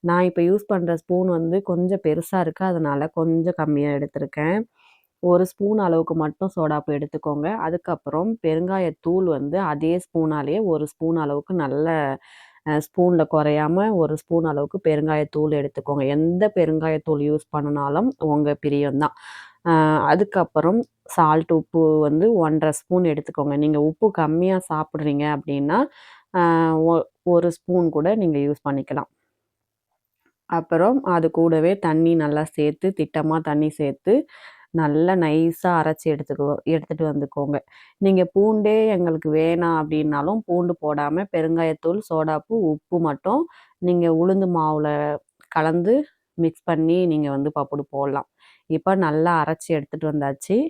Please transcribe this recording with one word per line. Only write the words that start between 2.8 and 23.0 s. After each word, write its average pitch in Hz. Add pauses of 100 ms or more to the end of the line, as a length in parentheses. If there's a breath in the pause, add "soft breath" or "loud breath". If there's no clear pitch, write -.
கொஞ்சம் 165
கம்மியா 147
எடுத்திருக்கேன். 147 (640 soft breath)
ஒரு 180
ஸ்பூன் 202
அளவுக்கு 165
மட்டும் 160
சோடா 151
உப்பு 151
எடுத்துக்கோங்க. 147 (120)
அதுக்கப்புறம் 165 (100)
பெருங்காயத்தூள் 180
வந்து 147
அதே 156
ஸ்பூனாலேயே 156
ஒரு 156
ஸ்பூன் 165
அளவுக்கு 147
நல்ல, 147 (800 loud breath)
அஹ், 151
ஸ்பூன்ல 175
குறையாம 151 (200)
ஒரு 156
ஸ்பூன் 165
அளவுக்கு 147
பெருங்காயத்தூள் 151
எடுத்துக்கோங்க. 143
எந்த 170 (100)
பெருங்காயத்தூள் 156
யூஸ் 151
பண்ணனாலும் 147 (140)
உங்க 151
பிரியம்தான். 143 (500 loud breath)
அஹ், 156
அதுக்கப்புறம் 180 (300)
சால்ட் 160
உப்பு 160 (180)
வந்து 156 (120)
ஒன்றரை 156
ஸ்பூன் 180